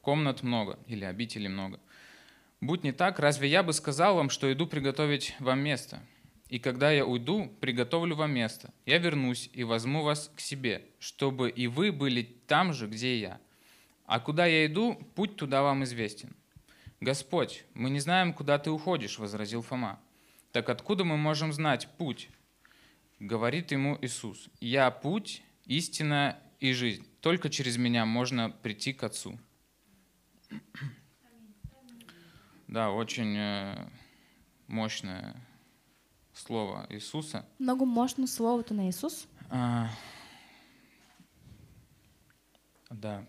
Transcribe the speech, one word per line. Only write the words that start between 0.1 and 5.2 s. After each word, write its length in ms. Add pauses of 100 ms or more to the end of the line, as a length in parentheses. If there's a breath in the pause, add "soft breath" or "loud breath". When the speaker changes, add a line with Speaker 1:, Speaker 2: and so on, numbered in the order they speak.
Speaker 1:
много, 340 (100)
или 180
обителей 420
много. 320 (800 loud breath)
Будь 220
не 80
так, 280
разве 280
я 160
бы 80
сказал 440
вам, 140
что 220
иду 160
приготовить 720